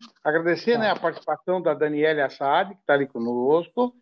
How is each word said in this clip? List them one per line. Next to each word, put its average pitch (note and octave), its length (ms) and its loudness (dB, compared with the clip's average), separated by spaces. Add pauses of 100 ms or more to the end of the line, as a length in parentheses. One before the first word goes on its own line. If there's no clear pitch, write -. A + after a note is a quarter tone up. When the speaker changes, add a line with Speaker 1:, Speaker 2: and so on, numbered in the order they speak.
(220)
Speaker 1:
agradecer, E3 520 0
Speaker 2:
Tá. A#3 40 -2
Speaker 1:
né, G#3+ 100 2
a F3 80 0
participação F3 640 -4
da E3 120 0
Daniele D3+ 480 0
Assad, D3 520 0
que - 120 -20
tá D#3 80 2
ali C#3+ 120 2
conosco C3+ 960 -2